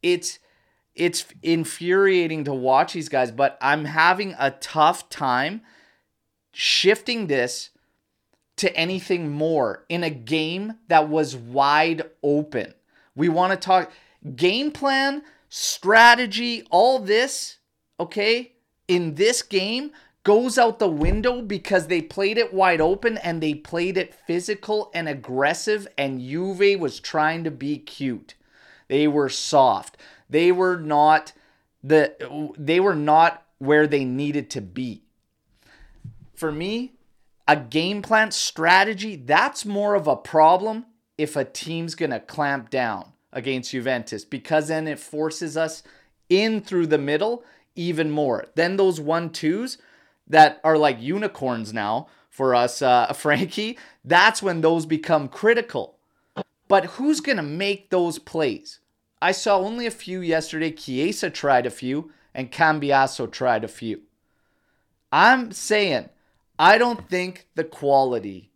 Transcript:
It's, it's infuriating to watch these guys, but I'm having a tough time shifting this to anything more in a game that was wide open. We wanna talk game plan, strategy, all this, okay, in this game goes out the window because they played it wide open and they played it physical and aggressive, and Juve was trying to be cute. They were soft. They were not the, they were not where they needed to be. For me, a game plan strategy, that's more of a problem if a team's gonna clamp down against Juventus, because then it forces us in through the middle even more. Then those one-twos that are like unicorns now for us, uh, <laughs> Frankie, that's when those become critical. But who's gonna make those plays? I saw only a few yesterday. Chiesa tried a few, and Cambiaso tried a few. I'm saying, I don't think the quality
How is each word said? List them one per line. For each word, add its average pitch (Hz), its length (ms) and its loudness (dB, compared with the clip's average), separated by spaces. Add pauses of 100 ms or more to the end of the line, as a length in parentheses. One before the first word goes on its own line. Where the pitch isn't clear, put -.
It's, 175 380 -2 (540)
it's 170 320 -2 (160)
infuriating 165 1000 0
to 143 100 -4
watch 131 400 2
these 156 160 -8
guys, 127 220 0
but 135 300 0
I'm 151 240 0
having 175 520 2
a 135 140 0
tough - 580 0
time 143 520 -2 (920)
shifting 214 760 0
this 127 420 -2 (880)
to 180 180 -2
anything 175 560 -4
more 147 580 -2
in 170 140 -4
a 160 80 -4
game 160 640 -6 (140)
that 156 200 4
was 151 260 -2
wide 143 680 0 (180)
open. 147 520 -4 (420)
We 160 140 0
wanna 180 260 2
talk 185 360 2 (440)
game 208 340 2
plan, 277 540 -2 (260)
strategy, 233 1200 4
all 233 300 4
this, 220 580 -2 (420)
okay, 220 520 -2 (360)
in 170 280 0
this 220 260 2
game 226 500 -4 (320)
goes 226 340 4
out 226 220 4
the 214 80 2
window 170 540 0
because 190 460 -2
they 170 140 0
played 196 360 -4
it 226 160 -2
wide 185 260 2
open 202 380 0
and 165 260 -6
they 151 100 0
played 175 440 -4
it 185 160 -4
physical 202 800 -6
and 165 160 -4
aggressive, 143 760 -2 (120)
and 135 240 -4
Juve 185 580 0
was 147 200 -4
trying 160 440 -2
to 160 80 -4
be 139 260 -8
cute. - 580 -10 (520)
They 147 200 2
were 143 220 0
soft. 127 680 0 (320)
They 170 220 4
were 180 280 0
not 151 540 2 (500)
the, 147 720 0
they 151 220 0
were 190 160 2
not 151 500 4 (120)
where 151 280 4
they 139 200 0
needed 143 460 -4
to 127 100 -8
be. 104 420 -12 (1300)
For 156 200 -6
me, 214 400 -8 (520)
a 151 120 6
game 156 440 -4
plan 214 300 0
strategy, 190 840 0
that's 160 480 0
more 208 280 -2
of 196 140 0
a 139 80 2
problem 185 720 2 (320)
if 147 180 -4
a 139 80 -2
team's 165 520 -8
gonna 135 260 -4
clamp 139 480 -6
down 113 420 -4 (220)
against 131 380 -6
Juventus, 120 520 -6
because 151 460 -2
then 160 180 -4
it 147 120 -8
forces 156 580 -6
us 160 260 -6 (460)
in 208 320 2
through 175 260 -2
the 151 100 4
middle 151 460 -2 (320)
even 165 340 -2
more. 147 360 -2 (100)
Then 175 220 0
those 185 240 2
one-twos 165 760 -4 (480)
that 151 380 6
are 160 140 4
like 143 240 2
unicorns 127 720 -6
now 113 340 -4 (220)
for 131 260 0
us, 120 260 0
uh, 123 320 4
<laughs> - 0 -
Frankie, 175 640 -2 (280)
that's 180 360 4
when 175 200 -2
those 160 240 2
become 160 420 0
critical. 226 680 -2 (720)
But 190 160 4
who's 294 340 -2
gonna 254 240 -2
make 190 460 -6
those 175 300 0
plays? - 600 -6 (420)
I 180 100 2
saw 196 280 0
only 226 260 -6
a 226 60 -4
few 185 300 -10
yesterday. 160 500 -4
Chiesa 160 580 -4
tried 131 360 0
a 123 40 -4
few, 139 420 -8 (220)
and 127 180 -10
Cambiaso 143 760 0
tried 117 340 -2
a 107 60 -10
few. 110 320 -10 (1120)
I'm 226 400 4
saying, 190 580 -2 (480)
I 185 200 8
don't 240 320 -2
think 185 460 -6
the 160 80 -4
quality 127 920 -2